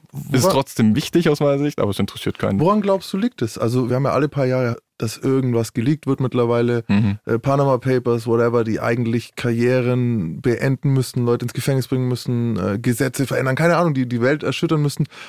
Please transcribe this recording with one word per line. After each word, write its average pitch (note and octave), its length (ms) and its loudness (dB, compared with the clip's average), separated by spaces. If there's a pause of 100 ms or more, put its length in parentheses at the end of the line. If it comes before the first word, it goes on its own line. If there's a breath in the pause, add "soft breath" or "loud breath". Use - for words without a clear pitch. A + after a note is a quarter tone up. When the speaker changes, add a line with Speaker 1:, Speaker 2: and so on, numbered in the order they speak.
(300)
Speaker 1:
Ist B2 120 2
Speaker 2:
Woran F#3+ 140 4
Speaker 1:
trotzdem A2+ 380 2
wichtig E3+ 360 2
aus D3 100 0
meiner C#3+ 180 2
Sicht, C#3+ 220 -2
aber G#2 100 0
es - 80 -4
interessiert - 400 -4
keinen. G2+ 220 0
Speaker 2:
Woran G3+ 220 2
glaubst G3 320 -2
du, - 20 -2
liegt A3+ 240 -4
es? - 160 -4
Also A#2+ 320 0
wir B2 80 0
haben C#3 80 0
ja B2 80 0
alle C#3+ 160 2
paar C#3+ 160 -2
Jahre, B2+ 320 0 (220)
dass A2+ 180 -4
irgendwas B2+ 560 0
geleakt C#3 340 -2
wird C#3 140 0
mittlerweile. A#2+ 640 0
Speaker 1:
Mhm. G#2 380 2
Speaker 2:
Äh, A2+ 140 0
Panama C#3 400 2
Papers, A#2+ 480 0
whatever, A#2 360 2
die G#2+ 160 -2
eigentlich A#2+ 580 -2
Karrieren A#2+ 1080 0
beenden C3 500 0
müssen, B2+ 320 0
Leute A#2+ 220 0
ins - 80 -8
Gefängnis C3 340 -2
bringen B2+ 200 0
müssen, A#2 500 -2
äh, G2 200 -2
Gesetze B2+ 480 -2
verändern, C3 300 -2
keine E3 220 2
Ahnung, E3+ 160 2
die C3 120 0
die A#2+ 140 -2
Welt C#3+ 220 2
erschüttern D#3 400 0
müssen. D3 260 0 (200 loud breath)